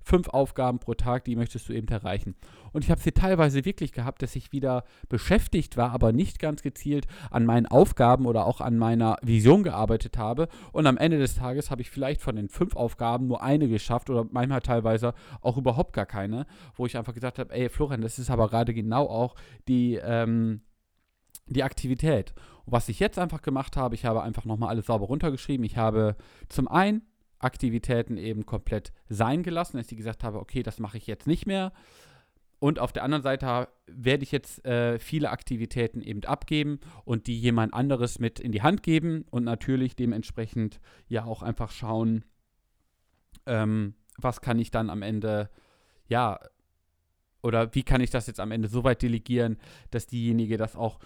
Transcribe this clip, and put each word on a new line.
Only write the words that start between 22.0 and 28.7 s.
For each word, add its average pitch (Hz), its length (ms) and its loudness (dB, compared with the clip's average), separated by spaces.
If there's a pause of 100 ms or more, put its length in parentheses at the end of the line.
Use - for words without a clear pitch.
Und 120 80 -4
was 117 140 2
ich 117 120 -4
jetzt 202 180 0
einfach 165 240 -4
gemacht 135 340 -4
habe, 120 200 0
ich - 80 -8
habe 113 180 2
einfach 110 220 -6
nochmal 113 240 -2
alles 110 180 -2
sauber 104 200 0
runtergeschrieben. 135 580 -2
Ich - 120 -4
habe 110 380 2 (340)
zum 127 200 0
einen 202 340 2 (380)
Aktivitäten 117 800 0
eben 107 280 -4
komplett - 460 -4 (160)